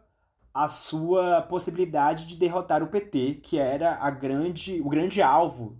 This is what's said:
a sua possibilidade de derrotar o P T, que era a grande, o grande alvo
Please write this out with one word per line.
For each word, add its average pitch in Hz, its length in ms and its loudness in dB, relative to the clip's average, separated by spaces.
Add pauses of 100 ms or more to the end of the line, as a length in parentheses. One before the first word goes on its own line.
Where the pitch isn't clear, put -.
(540)
a 147 140 0
sua 170 760 2
possibilidade 165 840 0
de - 100 -16
derrotar 175 460 0
o 160 40 -6
P 202 140 -2
T, 139 400 -2
que - 160 -4
era 143 380 0
a 143 160 -2
grande, 151 680 -4
o 143 100 -2
grande 180 340 2
alvo 135 560 2